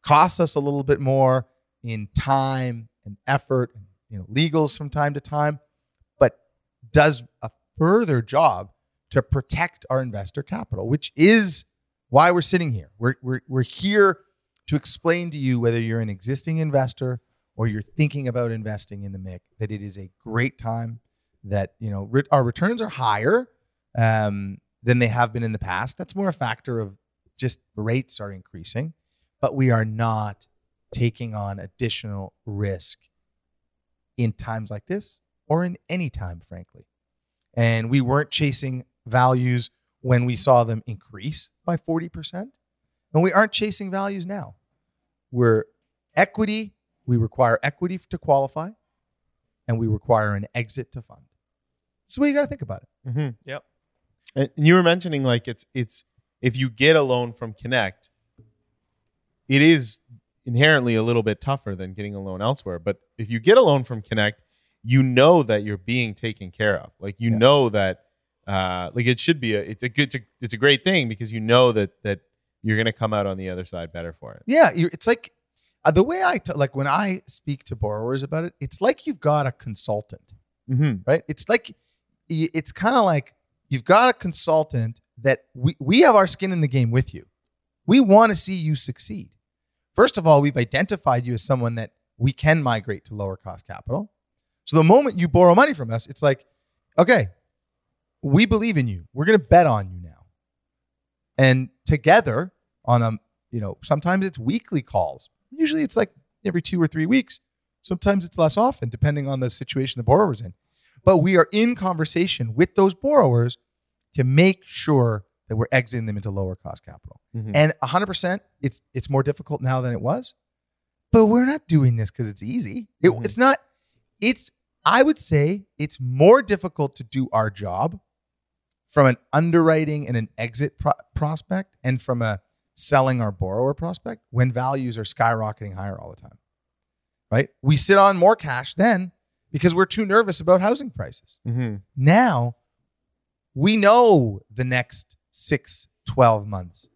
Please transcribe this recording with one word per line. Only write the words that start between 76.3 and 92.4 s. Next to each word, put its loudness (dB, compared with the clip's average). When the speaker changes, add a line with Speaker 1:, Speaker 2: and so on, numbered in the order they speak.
Speaker 1:
t-, -10
like, -2
when -4
I -2
speak -10
to -12
borrowers -6
about -6
it, -12
it's -10
like 0
you've -8
got 0
a -4
consultant, -10
Speaker 2:
Mm-hmm. 0
Speaker 1:
right? 0
It's -8
like, -2
y-, -2
it's -6
kinda 0
like 0
you've -6
got 6
a -2
consultant -2
that 0
we, 0
we 4
have 6
our 6
skin -4
in -2
the 0
game 0
with 0
you. -18
We 6
wanna 6
see -2
you -2
succeed. -10
First 4
of -2
all, 8
we've -2
identified -2
you -4
as -4
someone -2
that -10
we 0
can 2